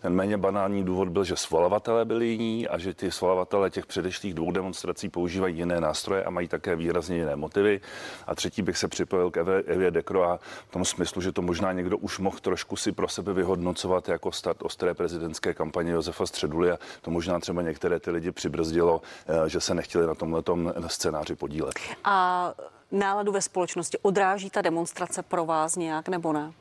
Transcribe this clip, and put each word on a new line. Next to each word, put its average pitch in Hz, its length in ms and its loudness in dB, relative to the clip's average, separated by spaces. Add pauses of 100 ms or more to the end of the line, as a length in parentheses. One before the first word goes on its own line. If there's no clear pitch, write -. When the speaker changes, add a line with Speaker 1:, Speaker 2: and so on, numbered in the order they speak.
Speaker 1:
Ten 90 140 0
méně 98 220 2
banální 98 480 0
důvod 92 240 2
byl, 90 160 2
že 87 120 -2
svolavatelé 104 680 2
byli 113 220 0
jiní 113 420 0
a - 100 -2
že 87 160 -4
ty 95 160 -2
svolavatelé 92 600 2
těch - 160 -6
předešlých 92 480 -4
dvou 82 180 0
demonstrací 92 560 -4
používají 87 480 0
jiné 87 240 0
nástroje 92 440 0
a 87 60 -2
mají 87 180 -2
také 85 280 -2
výrazně 85 400 0
jiné 78 200 0
motivy. 98 440 2 (460)
A 85 80 -2
třetí - 280 -4
bych 90 160 0
se 95 100 0
připojil 90 420 2
k 82 60 -6
Evě, 95 300 2
Evě 90 240 4
Dekro 87 340 2
a 87 140 2 (300)
v - 40 -20
tom 90 120 0
smyslu, 90 380 -2
že 90 100 0
to 98 100 -2
možná 87 300 0
někdo 90 260 0
už - 200 -6
mohl 92 220 0
trošku - 360 -2
si 101 160 -2
pro 90 160 -2
sebe 98 240 -4
vyhodnocovat 90 760 0
jako 90 240 0
start - 300 -2
ostré 87 320 0
prezidentské 85 600 -2
kampaně 82 380 -2
Josefa 85 340 0
Středuly 82 440 2
a 85 80 0 (220)
to - 100 -6
možná 85 300 0
třeba 87 220 -2
některé 85 380 0
ty - 100 -6
lidi 85 220 0
přibrzdilo, 82 680 2 (260)
eh, 80 220 2
že 80 120 -2
se - 140 -2
nechtěli 85 320 2
na 78 80 0
tomhletom 85 580 0 (140)
scénáři 78 480 -2
podílet. 73 400 -4 (300)
Speaker 2:
A 180 500 2 (380)
náladu 202 400 0
ve 196 100 2
společnosti - 600 -2
odráží 196 480 2
ta 208 120 0
demonstrace 170 600 -2
pro 170 240 0
vás 160 300 2
nějak, 160 320 -2
nebo 170 240 0
ne? 151 280 -2